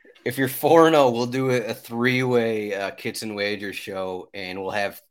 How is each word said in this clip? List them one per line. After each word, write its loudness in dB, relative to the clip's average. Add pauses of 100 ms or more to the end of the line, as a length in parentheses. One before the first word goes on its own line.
(240)
if -4
you're 2
four 6
and 4
oh, 6
we'll 0
do -2
a, 0
a -6
three-way, 0
uh, -4
Kits -10
and -8
Wager -4
show, -8
and -8
we'll -6
have -4